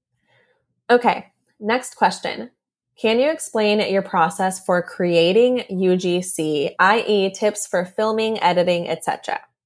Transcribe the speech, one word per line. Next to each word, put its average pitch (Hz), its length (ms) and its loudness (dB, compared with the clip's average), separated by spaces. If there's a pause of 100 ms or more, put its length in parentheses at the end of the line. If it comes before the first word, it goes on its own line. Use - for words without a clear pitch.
(880)
Okay, 240 380 2 (320)
next 220 380 -4
question. - 540 -2 (460)
Can 226 220 0
you 285 140 2
explain 214 480 0 (120)
your 190 100 2
process 185 600 -2
for 180 180 2
creating 190 880 2
U 185 260 2
G 180 260 -2
C, 156 560 -4
I 208 220 4
E 196 300 0
tips 208 360 -4
for 185 180 -2
filming, 220 560 -2
editing, 175 460 2
et 165 160 -6
cetera? - 380 -6 (260)